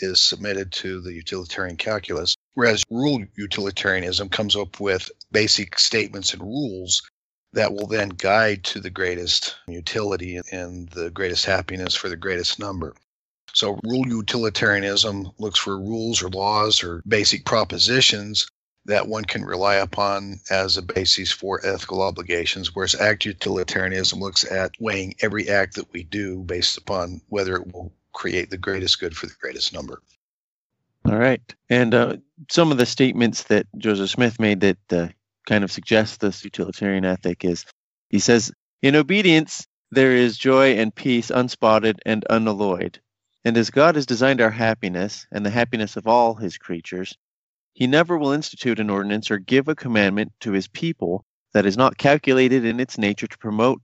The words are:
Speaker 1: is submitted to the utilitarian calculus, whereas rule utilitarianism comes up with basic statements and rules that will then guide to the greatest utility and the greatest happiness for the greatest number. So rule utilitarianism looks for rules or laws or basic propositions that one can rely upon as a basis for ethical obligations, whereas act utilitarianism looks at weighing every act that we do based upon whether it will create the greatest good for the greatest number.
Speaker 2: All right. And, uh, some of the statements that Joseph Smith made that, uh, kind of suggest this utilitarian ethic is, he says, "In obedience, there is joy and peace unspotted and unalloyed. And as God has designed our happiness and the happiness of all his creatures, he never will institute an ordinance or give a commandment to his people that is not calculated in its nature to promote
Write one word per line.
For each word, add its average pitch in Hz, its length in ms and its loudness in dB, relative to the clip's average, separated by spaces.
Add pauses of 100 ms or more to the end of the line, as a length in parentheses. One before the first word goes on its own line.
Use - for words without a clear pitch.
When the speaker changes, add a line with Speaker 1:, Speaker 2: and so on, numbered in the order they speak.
Speaker 1:
is 92 200 2
submitted 98 500 -2
to 92 300 -8
the 90 120 -12
utilitarian 90 600 -8
calculus, 90 600 -4 (180)
whereas 117 360 2
rule 127 340 0 (120)
utilitarianism 95 920 -2
comes 107 260 0
up 98 240 -6
with 95 320 -2 (200)
basic 107 460 0
statements 101 560 0
and 95 80 -12
rules 98 600 -4 (520)
that 107 200 0
will 101 140 -6
then 104 220 -2
guide 101 540 2
to - 160 -6
the 95 100 -10
greatest 90 680 -4 (100)
utility 90 720 -6 (120)
and 90 380 -10
the 87 220 -8
greatest 90 340 -4
happiness 92 480 -4
for - 140 -6
the 87 80 -6
greatest 90 440 -4
number. 92 360 -8 (580)
So 101 300 0
rule 127 240 0
utilitarianism 101 1300 0
looks 104 220 -2
for 98 180 -4
rules 113 460 -4
or 92 60 -6
laws 104 520 0
or 87 240 -8
basic 104 380 2
propositions 107 1040 2 (380)
that 101 220 0
one 107 180 -6
can 104 180 -6
rely 95 320 0
upon 98 640 -2 (100)
as 95 280 0
a 95 40 -6
basis 92 500 0
for 95 340 -4
ethical 92 360 -4
obligations, 87 720 -4
whereas 95 220 -2
act 104 300 0
utilitarianism 92 920 -4
looks 95 300 -2
at 95 300 -2
weighing 98 420 -6
every 104 280 -2
act 98 260 0
that - 160 -10
we 87 120 -12
do 92 400 -8
based 87 340 -2
upon 90 500 -6
whether 95 300 -2
it 90 160 -8
will 87 200 -16 (200)
create 90 360 -4
the 92 80 -10
greatest 92 420 -2
good 82 160 -6
for - 120 -10
the - 140 -18
greatest - 320 -6
number. - 280 -14 (1040)
Speaker 2:
All 107 120 2
right. 123 240 2 (280)
And, 120 240 4
uh, 120 240 4 (320)
some 165 220 4
of 135 60 2
the 120 80 4
statements 120 580 2
that 104 240 2 (100)
Joseph 98 320 0
Smith 117 300 0
made 104 220 2
that, 98 160 4 (140)
uh, 85 160 0 (380)
kind 107 180 2
of 90 80 -4
suggest 107 480 0
this 98 240 -2
utilitarian 95 600 -2
ethic 92 380 -2
is, 87 220 -2 (440)
he 104 100 2
says, 117 320 4 (300)
"In 139 140 4
obedience, 160 720 4 (240)
there 135 220 6
is 123 240 4
joy 135 400 6
and 110 160 0
peace 120 360 0
unspotted 110 760 2
and 107 240 0
unalloyed. 101 720 0 (440)
And 117 140 2
as 113 140 2
God 156 240 6
has 139 100 0
designed 127 340 2
our 113 120 4
happiness 107 800 -2
and 104 120 -4
the 104 60 0
happiness 120 460 -2
of 107 100 -8
all 113 300 4
his 104 240 -8
creatures, 90 580 -10 (560)
he 127 140 0
never 165 280 4
will 143 180 2
institute 123 460 -2
an 107 120 0
ordinance 101 400 0
or 104 80 0
give 131 280 2
a 156 60 0
commandment 104 580 0 (100)
to 113 100 -4
his 95 160 0
people 101 580 -4 (280)
that 101 120 6
is 101 120 2
not 131 200 4
calculated 131 680 4
in 113 140 0
its 127 200 -6
nature 104 260 0
to - 140 -14
promote 113 440 0